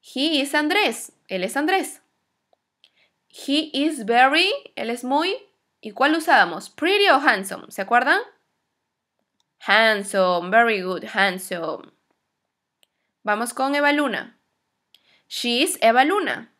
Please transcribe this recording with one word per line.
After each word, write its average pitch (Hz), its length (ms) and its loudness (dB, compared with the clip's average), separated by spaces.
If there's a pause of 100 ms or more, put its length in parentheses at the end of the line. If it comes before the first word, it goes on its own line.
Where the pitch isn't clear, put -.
He 285 400 -2
is 277 120 -4
Andrés. 302 600 -2 (140)
Él 185 160 -6
es 233 120 -6
Andrés. 320 460 -2 (1300)
He 302 440 -4
is 277 320 -2
very, 269 460 4 (240)
él 226 140 -8
es 240 140 -8
muy. 311 340 -2 (420)
¿Y 220 120 -14
cuál 285 240 2
usábamos? 202 540 2
Pretty 403 400 0
o 285 60 6
handsome, 226 540 0
¿se - 120 -10
acuerdan? 254 380 2 (1400)
Handsome, 196 920 0
very 220 320 2
good, 180 220 -6 (100)
handsome. 185 760 -4 (1300)
Vamos 220 300 -2
con 269 220 -2
Eva 285 160 2
Luna. 277 460 -4 (880)
She 240 340 -2
is 339 200 -2
Eva 226 220 4
Luna. 294 560 -2